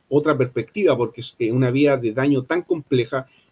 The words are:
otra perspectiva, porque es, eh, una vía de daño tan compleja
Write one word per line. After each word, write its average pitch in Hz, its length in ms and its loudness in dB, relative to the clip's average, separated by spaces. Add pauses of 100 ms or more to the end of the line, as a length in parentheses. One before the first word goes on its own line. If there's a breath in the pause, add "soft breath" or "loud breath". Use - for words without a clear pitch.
otra 147 300 2
perspectiva, 139 600 0
porque 120 240 -4
es, - 180 -14
eh, 113 120 0
una 127 200 2
vía 139 260 2
de 117 140 -2
daño 131 320 0
tan - 180 -2
compleja 131 640 -2 (260 soft breath)